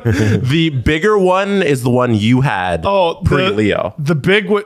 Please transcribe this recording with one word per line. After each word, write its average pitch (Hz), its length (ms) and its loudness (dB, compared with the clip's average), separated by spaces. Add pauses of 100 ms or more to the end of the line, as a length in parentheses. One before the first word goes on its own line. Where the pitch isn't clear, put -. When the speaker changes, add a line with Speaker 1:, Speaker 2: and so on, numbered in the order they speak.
Speaker 1:
<laughs> 110 380 0
The 160 280 0
bigger 156 460 0
one 196 460 0
is 139 220 0
the 127 60 0
one 123 260 2
you 117 240 2
had 92 440 -2
Speaker 2:
Oh, 190 380 0
the, - 60 0
Speaker 1:
pre-Leo. 110 680 0
Speaker 2:
the 156 200 -2
big 185 340 0
one. 208 160 0